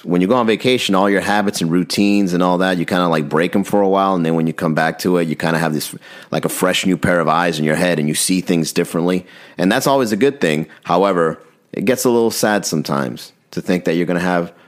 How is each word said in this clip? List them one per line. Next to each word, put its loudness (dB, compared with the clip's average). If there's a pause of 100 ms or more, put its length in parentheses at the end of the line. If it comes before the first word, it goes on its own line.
when 2
you 2
go 4
on 2
vacation, 0
all 4
your 2
habits 0
and 0
routines 2
and 0
all 2
that, 0
you -2
kinda, 0
like, 0
break 0
'em 0
for 0
a 2
while, 2
and 0
then 0
when 0
you -4
come -2
back 0
to 0
it, 0
you -4
kinda -2
have -2
this, -6 (380)
like, -4
a -2
fresh -2
new 2
pair 0
of 0
eyes 0
in -2
your 2
head, 0
and -2
you -2
see 0
things -2
differently. -2 (320)
And 2
that's 2
always 2
a 0
good 0
thing. 0 (180)
However, 2 (360)
it -6
gets 0
a 4
little 2
sad 0
sometimes -4 (180)
to -8
think -2
that 0
you're 0
gonna -2
have -2 (140)